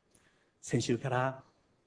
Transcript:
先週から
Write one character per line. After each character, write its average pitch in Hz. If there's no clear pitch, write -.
先 120
週 120
か 139
ら 127